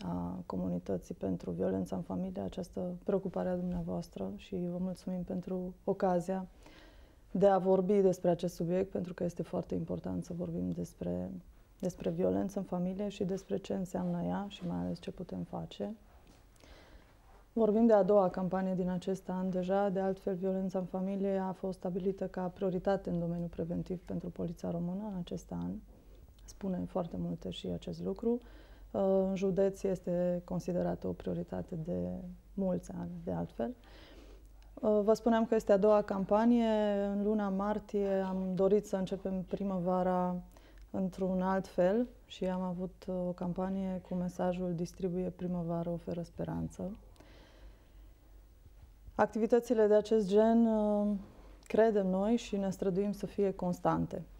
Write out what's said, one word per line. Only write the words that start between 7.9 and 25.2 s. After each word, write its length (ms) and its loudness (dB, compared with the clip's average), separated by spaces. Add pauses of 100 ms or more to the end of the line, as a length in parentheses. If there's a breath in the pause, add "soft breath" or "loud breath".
despre 300 6
acest 240 0
subiect, 360 0
pentru 240 -6
că 100 -4
este 180 -2
foarte 320 -4
important 500 -4
să 80 -10
vorbim 380 -4
despre, 600 -4 (480 soft breath)
despre 320 -4
violență 480 0
în 60 -4
familie 440 -4
și 160 -4
despre 320 -4
ce 180 -4
înseamnă 480 -4
ea 260 -4
și 180 -12
mai 120 -4
ales 220 -4
ce 100 -10
putem 320 -10
face. 520 -8 (1600 soft breath)
Vorbim 340 4
de 60 8
a 100 8
doua 260 6
campanie 460 -2
din 140 0
acest 400 -4
an 220 -2
deja. 380 2
De 120 -2
altfel, 340 -2
violența 440 -2
în 60 -2
familie 540 -2
a 140 -2
fost 260 -6
stabilită 480 -2
ca 200 -4
prioritate 640 0
în 80 -2
domeniul 300 -2
preventiv 560 -4
pentru 240 -6
Poliția 420 -6
Română 320 -4 (100)
în 60 -6
acest 340 -8